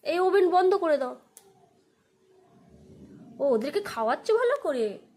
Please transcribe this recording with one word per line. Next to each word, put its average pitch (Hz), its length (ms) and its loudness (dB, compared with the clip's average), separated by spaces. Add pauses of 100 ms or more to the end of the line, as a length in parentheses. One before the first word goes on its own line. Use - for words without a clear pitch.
এই 320 160 -2
ওভেন 370 320 2
বন্ধ 370 240 4
করে 330 220 0
দাও। 254 180 -6 (2250)
ও, 269 100 -4
ওদেরকে 269 320 0
খাওয়াচ্ছে 254 520 -4
ভালো 494 300 2
করে। 240 360 -4 (180)